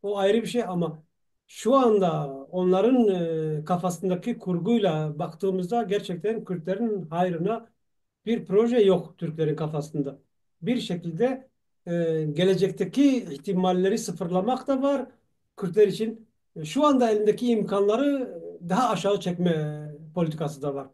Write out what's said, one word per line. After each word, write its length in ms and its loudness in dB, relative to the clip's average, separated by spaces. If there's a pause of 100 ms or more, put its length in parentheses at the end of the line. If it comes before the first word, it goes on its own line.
O 160 -2
ayrı 240 4
bir 40 -6
şey 180 -2
ama 380 -4 (440)
şu 280 0
anda 600 4 (160)
onların, 580 4 (520)
e, 40 -10
kafasındaki 760 -2
kurguyla 800 0
baktığımızda 640 -2
gerçekten 640 -4
Kürtlerin 580 -4
hayrına 680 -2 (560)
bir 180 -2
proje 340 2
yok 400 2
Türklerin 380 -2
kafasında. 600 -6 (440)
Bir 180 0
şekilde, 680 -4 (380)
e, 60 -6 (400)
gelecekteki 840 2
ihtimalleri 840 0
sıfırlamak 680 -2
da 140 0
var 240 0 (500)
Kürtler 320 4
için. 380 -6 (300)
E, 80 -10
şu 220 0
anda 240 4
elindeki 360 2
imkanları 920 0 (280)
daha 220 2
aşağı 300 0
çekme 640 -2 (300)
politikası 480 -4
da 120 -4
var. 200 -8